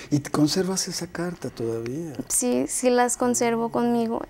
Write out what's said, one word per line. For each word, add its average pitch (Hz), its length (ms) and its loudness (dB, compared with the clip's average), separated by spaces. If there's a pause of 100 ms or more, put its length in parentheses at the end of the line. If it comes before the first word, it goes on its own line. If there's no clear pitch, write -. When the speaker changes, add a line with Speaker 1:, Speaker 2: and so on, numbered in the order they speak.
Speaker 1:
¿Y 143 100 4
te - 120 -4
conservas 180 560 2
esa 170 200 -6
carta 170 420 -6
todavía? 120 640 -4 (160)
Speaker 2:
Sí, 247 400 2
sí - 200 0
las 247 280 4
conservo 233 520 2
conmigo. 240 600 0